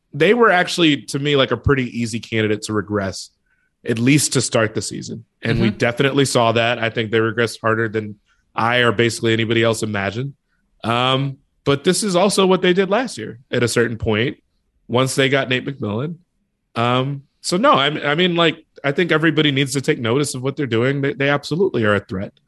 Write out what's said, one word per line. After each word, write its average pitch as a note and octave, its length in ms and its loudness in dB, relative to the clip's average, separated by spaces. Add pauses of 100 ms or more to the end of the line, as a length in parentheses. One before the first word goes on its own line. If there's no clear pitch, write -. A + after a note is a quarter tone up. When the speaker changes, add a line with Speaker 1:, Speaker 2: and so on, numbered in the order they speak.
(140)
Speaker 1:
they E3 220 4
were A3+ 160 6
actually, E3+ 540 2
to - 140 -6
me, C#3+ 160 0
like, C3 160 2
a A#2+ 60 0
pretty C3+ 280 0 (140)
easy A#2 200 -4
candidate G#2+ 440 0
to A2 100 -6
regress, G2+ 580 -4 (520)
at A#2+ 140 -2
least C3 360 2
to C3 80 2
start A2 340 0
the A2 60 -2
season. A2 440 -12 (160)
And A#2 180 0
we A#2 100 2
Speaker 2:
Mm-hmm. G2+ 80 -4
Speaker 1:
definitely C3+ 480 0
saw A#2 260 2
that. A#2 260 0
I A2+ 140 -2
think A2 180 -4
they A2+ 80 0
regressed A2+ 440 0
harder A2+ 280 0
than G#2+ 300 -6 (360)
I A#2 220 0
or A#2+ 140 4
basically A2+ 420 0
anybody A2+ 300 0
else A2+ 180 0
imagined. G#2+ 540 -4 (480)
Um, C3 560 -2 (240)
but C#3 200 0
this F#3 200 0
is G3 120 -2
also F#3+ 300 2
what F#3 160 2
they F3+ 120 4
did F#3 180 0
last A#3 260 -2
year G#2+ 220 -12 (100)
at B2 140 0
a A#2 40 2
certain A#2 300 0
point, A2+ 400 -2 (500)
once C3 280 0
they C3+ 140 2
got C3+ 200 0
Nate B2+ 160 -2
McMillan. C3 520 -6 (580)
Um, B2+ 480 -2 (180)
so - 160 -2
no, C4+ 160 4
I, D3 380 0
I D3 40 0
mean, F3+ 200 2
like, E3+ 300 0 (180)
I C#3 80 0
think E3+ 200 -2
everybody D3+ 400 2
needs C3+ 220 0
to C#3 80 0
take D3+ 160 0
notice B2+ 380 -2
of B2+ 80 -8
what C3+ 120 -4
they're D3 120 -4
doing. B2 340 0
They, C#3 120 -2
they C#3 160 0
absolutely C#3+ 560 0
are G#2 100 4
a G2 40 2
threat. F#2+ 340 -8 (140)